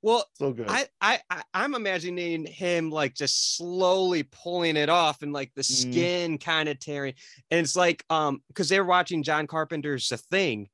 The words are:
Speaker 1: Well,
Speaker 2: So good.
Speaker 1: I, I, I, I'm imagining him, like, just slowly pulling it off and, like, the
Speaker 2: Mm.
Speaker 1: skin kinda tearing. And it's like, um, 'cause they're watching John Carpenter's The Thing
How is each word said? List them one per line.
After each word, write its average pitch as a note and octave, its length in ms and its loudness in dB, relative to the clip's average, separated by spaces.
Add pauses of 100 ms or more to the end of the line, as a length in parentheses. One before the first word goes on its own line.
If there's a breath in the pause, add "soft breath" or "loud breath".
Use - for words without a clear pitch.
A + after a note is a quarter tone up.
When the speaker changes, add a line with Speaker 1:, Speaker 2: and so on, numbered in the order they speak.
Speaker 1:
Well, A3 320 4
Speaker 2:
So C#3 180 -2
good. A#2 180 -6
Speaker 1:
I, C4 180 0 (120)
I, G#3+ 300 2
I, F3 120 -6 (120)
I'm B3+ 200 -2
imagining F3 720 -4
him, E3+ 460 -2
like, D3 240 0
just - 400 0
slowly F3+ 680 2
pulling E3+ 520 -2
it D3+ 140 2
off D#3+ 320 2
and, D3 100 -8
like, C#3 240 -8
the C3+ 60 -6
Speaker 2:
Mm. B2+ 320 0
Speaker 1:
skin E3+ 440 0
kinda D#3 380 -2
tearing. C#3 380 -8 (360 loud breath)
And E3+ 120 4
it's D#3+ 160 -2
like, F3 320 2
um, D3+ 340 0 (100)
'cause F3 140 -2
they're F#3+ 160 4
watching F3+ 400 2
John D3+ 240 0
Carpenter's D3+ 640 -4
The A#2+ 80 -4
Thing C3+ 560 -2